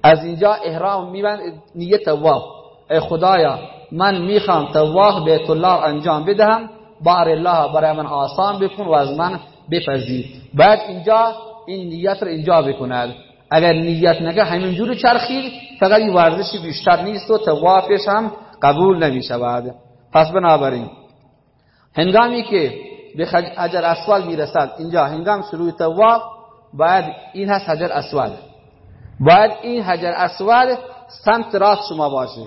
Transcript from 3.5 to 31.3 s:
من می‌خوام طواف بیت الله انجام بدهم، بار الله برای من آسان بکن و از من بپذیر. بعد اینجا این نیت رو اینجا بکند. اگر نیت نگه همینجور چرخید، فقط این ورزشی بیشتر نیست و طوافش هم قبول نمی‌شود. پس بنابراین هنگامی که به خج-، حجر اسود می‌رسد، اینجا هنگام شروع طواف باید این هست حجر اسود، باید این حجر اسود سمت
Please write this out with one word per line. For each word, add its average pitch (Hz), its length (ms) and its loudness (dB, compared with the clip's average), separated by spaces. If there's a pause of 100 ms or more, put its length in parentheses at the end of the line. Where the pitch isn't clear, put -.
من 185 300 0
می‌خوام 185 500 0
طواف 170 520 4
بیت 160 260 2
الله 165 340 2
انجام 151 400 -2
بدهم، 214 460 2 (340)
بار 170 240 4
الله 160 440 0
برای 156 200 2
من 151 140 -4
آسان 147 520 -2
بکن 196 260 -4
و 165 80 0
از 143 260 0
من 175 220 -4 (300)
بپذیر. 131 560 -4 (280)
بعد 202 340 6
اینجا 220 440 0 (340)
این 185 220 -12
نیت 180 340 -6
رو 190 60 -6
اینجا 160 340 2
بکند. 123 520 -6 (360)
اگر 165 220 4
نیت 165 500 0
نگه 165 220 0
همینجور 185 500 -4
چرخید، 262 580 0 (280)
فقط 208 200 4
این 208 140 -2
ورزشی 175 440 2
بیشتر 165 440 0
نیست 202 280 -8
و 214 80 4
طوافش 185 680 2
هم 208 240 -2 (300)
قبول 165 420 4
نمی‌شود. 120 680 -4 (380)
پس 160 200 4
بنابراین 143 580 2 (1040)
هنگامی 226 460 2
که 160 320 -2 (420)
به 165 100 -4
خج-، 175 320 -2
حجر 175 260 -4
اسود 180 420 0
می‌رسد، 151 520 -4
اینجا 165 260 0
هنگام 170 460 -4
شروع 170 200 -4
طواف 190 520 2 (520)
باید 170 300 2 (280)
این 196 160 -8
هست 196 200 -2
حجر 160 240 -4
اسود، 131 400 -4 (880)
باید 185 300 6 (120)
این 240 200 -4
حجر 175 340 -4
اسود 233 600 2 (460)
سمت 226 300 0